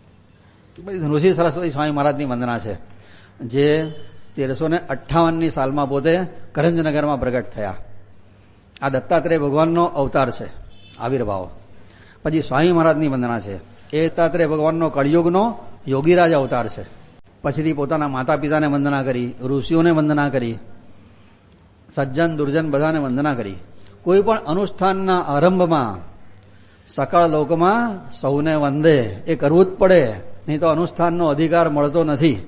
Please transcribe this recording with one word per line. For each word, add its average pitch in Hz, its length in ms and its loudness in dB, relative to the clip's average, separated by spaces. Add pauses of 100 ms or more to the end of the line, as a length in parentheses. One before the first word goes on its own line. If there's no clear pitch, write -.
(760)
પછી 180 280 -6
ઋષિ 151 260 4
સરસ્વતી 170 400 0
સ્વામી 147 240 -2
મહારાજની 143 320 0
વંદના 120 320 -2
છે, 104 140 -8 (720)
જે 135 240 2 (640)
તેરસો 135 360 -4
ને 160 100 0 (120)
અઠ્ઠાવનની 165 640 0
સાલમાં 139 360 -2
પોતે 139 260 0 (380)
કરંજનગરમાં 151 680 0
પ્રગટ 123 300 -2
થયા. 98 280 -8 (1040)
આ 139 80 0
દત્તાત્રેય 160 500 0
ભગવાનનો 160 440 2 (100)
અવતાર 135 380 0
છે, - 160 -10 (520)
આવિર્ભાવ. 113 440 -4 (760)
પછી 156 240 -2
સ્વામી 160 300 2
મહારાજની 160 360 2
વંદના 123 300 -2
છે, 98 160 -10 (340)
એ 151 120 -2
દત્તાત્રેય 165 460 0
ભગવાનનો 156 420 0
કળિયુગનો 165 540 2 (440)
યોગીરાજ 165 460 4
અવતાર 123 340 0
છે. 104 160 -12 (560)
પછીથી 151 380 -2
પોતાના 147 320 -2
માતા 131 280 0
પિતાને 151 300 0
વંદના 143 360 0
કરી, 123 260 -2 (120)
ઋષિઓને 160 500 2
વંદના 151 380 2
કરી, 120 260 -2 (1300)
સજ્જન 147 460 -2
દુર્જન 147 320 -2
બધાને 151 320 0
વંદના 139 360 -2
કરી. 101 220 -8 (440)
કોઈ 190 200 4
પણ 214 240 0
અનુષ્ઠાનના 190 840 0
આરંભમાં 151 720 2 (920)
સકળ 170 400 2
લોકમાં 165 520 2 (300)
સૌને 147 440 -2
વંદે, 147 420 4 (280)
એ 165 100 0
કરવું 160 300 4
જ 190 120 0
પડે, 185 240 6 (400)
નહીં 151 180 -4
તો 165 80 2
અનુષ્ઠાનનો 170 600 0
અધિકાર 160 420 2
મળતો 147 340 2
નથી. 147 340 2 (100)